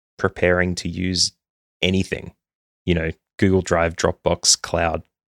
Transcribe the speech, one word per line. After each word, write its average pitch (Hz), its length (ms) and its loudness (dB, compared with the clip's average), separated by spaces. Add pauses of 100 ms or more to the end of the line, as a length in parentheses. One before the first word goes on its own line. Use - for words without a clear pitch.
(180)
preparing 90 580 0
to - 120 -8
use 90 440 -2 (500)
anything? 95 540 -2 (500)
You 90 80 2
know, 80 160 -2 (300)
Google 95 240 4
Drive, 85 320 0
Dropbox, - 680 0
Cloud, 82 400 -2 (300)